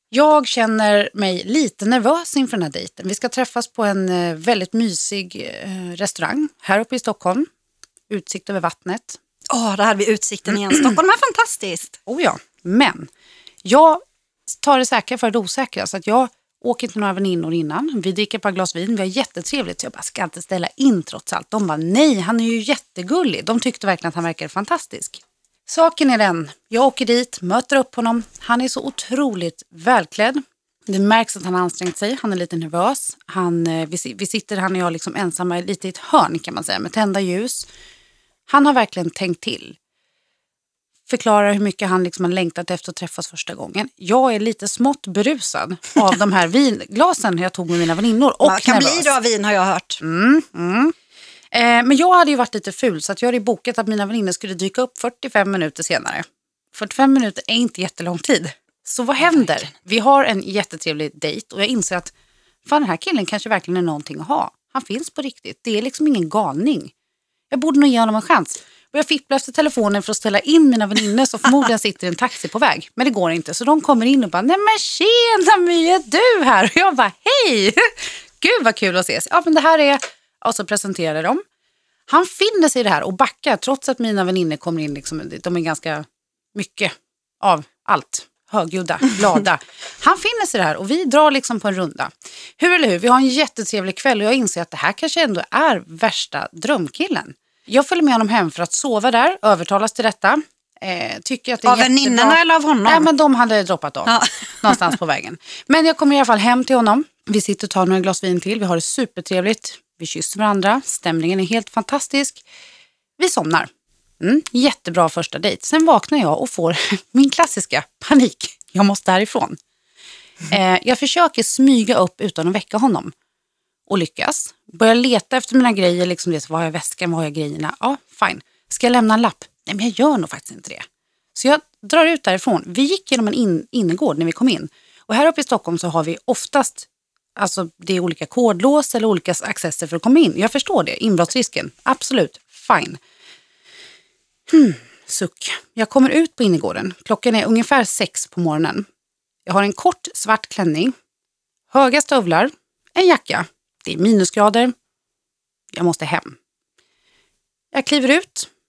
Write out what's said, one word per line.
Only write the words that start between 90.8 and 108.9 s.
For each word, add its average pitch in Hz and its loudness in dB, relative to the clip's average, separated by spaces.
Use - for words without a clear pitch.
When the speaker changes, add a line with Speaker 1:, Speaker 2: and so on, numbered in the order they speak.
Speaker 1:
vi 339 -2
drar 302 4
liksom 247 -2
på 214 -4
en 190 0
runda. 170 -6
Hur 349 2
eller 311 2
hur, 175 0
vi 202 0
har 247 6
en 269 4
jättetrevlig 220 -4
kväll 240 0
och 208 0
jag 233 2
inser 214 -2
att - -12
det 156 -14
här 165 0
kanske 320 -2
ändå 208 -2
är 269 2
värsta 160 -4
drömkillen. 226 -4
Jag 262 2
följer 349 -2
med 269 4
honom 220 2
hem 202 0
för 170 -6
att 170 -4
sova 233 -2
där, 247 2
övertalas 202 2
till 233 -2
detta. 226 2
Eh, 175 -6
tycker 254 -6
att 220 -6
det - 2
är 247 8
Speaker 2:
Av 240 4
Speaker 1:
jättebra. 254 4
Speaker 2:
väninnorna 254 6
eller 330 4
av 320 4
honom? 285 2
Speaker 1:
Nej, 311 6
men 311 4
de 285 4
hade 220 2
droppat 170 -4
av - -6
Speaker 2:
Ja. 233 2
Speaker 1:
någonstans 196 2
på 175 -6
vägen. 139 -4
Men 311 4
jag 320 2
kommer 285 2
i - 4
alla 269 4
fall 226 4
hem 240 2
till 262 2
honom. 233 2
Vi 208 0
sitter 202 -4
och - -8
tar 185 2
några 190 2
glas 185 -2
vin 180 0
till. 208 -4
Vi 202 -4
har 175 0
det 165 0
supertrevligt. - -4